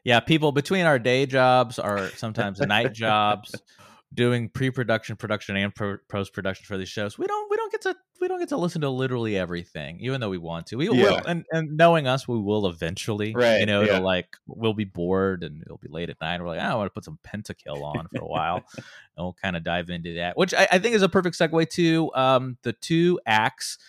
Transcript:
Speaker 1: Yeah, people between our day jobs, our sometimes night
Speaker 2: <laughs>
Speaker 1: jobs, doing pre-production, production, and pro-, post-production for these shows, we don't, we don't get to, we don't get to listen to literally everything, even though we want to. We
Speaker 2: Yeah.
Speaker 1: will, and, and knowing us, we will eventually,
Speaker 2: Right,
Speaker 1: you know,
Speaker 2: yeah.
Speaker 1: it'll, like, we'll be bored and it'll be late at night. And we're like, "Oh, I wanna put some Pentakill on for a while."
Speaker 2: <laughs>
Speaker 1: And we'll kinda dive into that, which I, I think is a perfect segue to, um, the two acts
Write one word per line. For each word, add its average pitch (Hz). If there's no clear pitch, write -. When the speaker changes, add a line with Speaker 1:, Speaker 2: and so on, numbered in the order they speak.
Speaker 1:
Yeah, 120
people 156
between 175
our 151
day 127
jobs, 127
our 101
sometimes 107
night 110
Speaker 2:
<laughs> -
Speaker 1:
jobs, 107
doing 120
pre-production, 117
production, 104
and 98
pro-, 101
post-production 95
for 104
these 95
shows, 104
we 330
don't, 415
we 415
don't 440
get 427
to, 370
we 359
don't 359
get 339
to 294
listen 170
to 139
literally 127
everything, 85
even 127
though 113
we 95
want 82
to. 107
We 160
Speaker 2:
Yeah. 120
Speaker 1:
will, 98
and, 170
and 160
knowing 165
us, 131
we 120
will 104
eventually, 98
Speaker 2:
Right, 117
Speaker 1:
you 101
know, 104
Speaker 2:
yeah. 104
Speaker 1:
it'll, 92
like, 92
we'll 110
be 107
bored 95
and 78
it'll 78
be -
late 80
at -
night. 82
And 87
we're 87
like, 82
"Oh, 170
I -
wanna 104
put -
some 78
Pentakill 73
on 78
for -
a 80
while." 82
Speaker 2:
<laughs> -
Speaker 1:
And 82
we'll 92
kinda 90
dive 85
into 85
that, 87
which 180
I, -
I 185
think 226
is 208
a 190
perfect 180
segue 165
to, 160
um, 131
the 120
two 170
acts 110